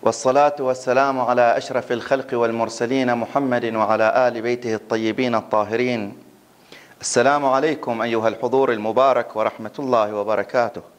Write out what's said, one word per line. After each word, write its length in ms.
والصلاة 580
والسلام 600
على 360
أشرف 340
الخلق 420
والمرسلين 800
محمد 600
وعلى 520
آل 140
بيته 340
الطيبين 600
الطاهرين. 880
السلام 440
عليكم 560
أيها 260
الحضور 440
المبارك 640
ورحمة 440
الله 360
وبركاته. 680